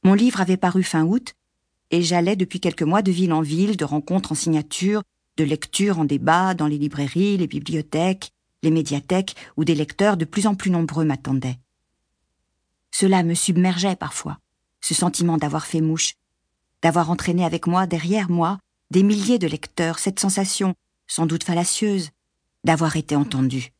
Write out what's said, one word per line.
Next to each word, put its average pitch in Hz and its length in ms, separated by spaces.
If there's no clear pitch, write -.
Mon 190 120
livre 220 260
avait 185 160
paru 185 240
fin 160 220
août, 202 320
et 170 100
j'allais 175 340
depuis 185 240
quelques 170 220
mois 175 220
de 190 80
ville 175 220
en 160 80
ville, 180 360
de 160 80
rencontres 151 460
en 156 40
signature, 175 680
de 160 60
lectures 165 560
en 151 60
débat, 156 500
dans 156 100
les 147 140
librairies, 151 580
les 180 80
bibliothèques, 156 880
les 160 80
médiathèques, 160 640
où 156 60
des 160 120
lecteurs 190 420
de 160 80
plus 202 220
en 208 80
plus 190 160
nombreux 165 340
m'attendaient. 135 540
Cela 190 320
me 170 140
submergeait 180 600
parfois, - 440
ce - 140
sentiment 175 420
d'avoir 147 300
fait 160 140
mouche, 160 340
d'avoir 165 300
entraîné 175 340
avec 165 220
moi, 180 180
derrière 175 460
moi, 170 260
des 190 140
milliers 208 340
de 180 100
lecteurs, 165 520
cette 190 200
sensation, 190 540
sans 165 220
doute 165 160
fallacieuse, 180 680
d'avoir 160 320
été 151 200
entendue. 131 640